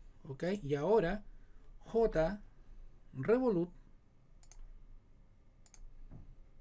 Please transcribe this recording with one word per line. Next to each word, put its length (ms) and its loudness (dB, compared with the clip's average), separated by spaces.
Ok, 220 -8
y 100 -2
ahora 500 4
J 600 2
revolut. 560 4